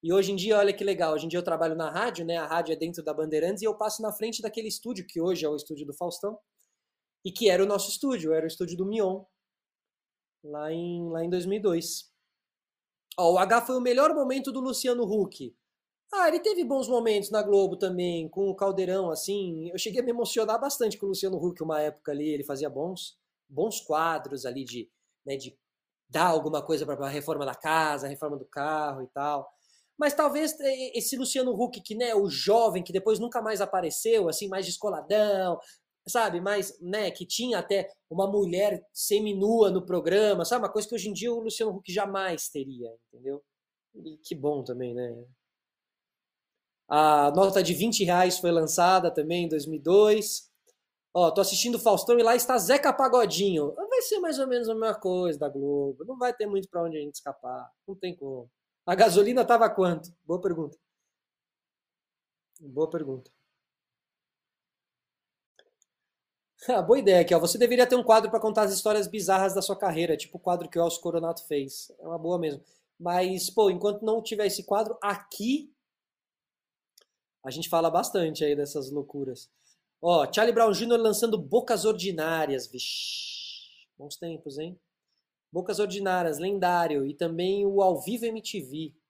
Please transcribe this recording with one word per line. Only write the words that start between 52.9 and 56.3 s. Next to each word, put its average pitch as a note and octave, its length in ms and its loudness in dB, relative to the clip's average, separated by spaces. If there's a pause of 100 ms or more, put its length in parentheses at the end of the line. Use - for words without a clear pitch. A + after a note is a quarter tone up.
Pagodinho. G3 840 2
Vai A#4 280 -2
ser G#4+ 160 -2
mais D#4+ 200 -2
ou C4+ 80 0
menos A#3+ 220 0
a A3+ 60 0
mesma A3 240 0
coisa F3+ 400 -2
da D3 100 -2
Globo. C#3 560 -2
Não B3+ 140 -12
vai A#3+ 160 0